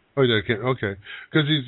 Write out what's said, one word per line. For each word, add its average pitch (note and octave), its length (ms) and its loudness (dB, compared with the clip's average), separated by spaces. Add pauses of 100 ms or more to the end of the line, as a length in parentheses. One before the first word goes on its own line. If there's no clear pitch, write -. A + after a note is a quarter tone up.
(180)
Oh, C#3 60 2
he B2+ 40 6
died A2+ 120 4
of G2 80 -2
can-, A2+ 200 -2
okay. G#2+ 320 -4 (320)
'Cause D#3+ 160 2
he's, D3+ 200 0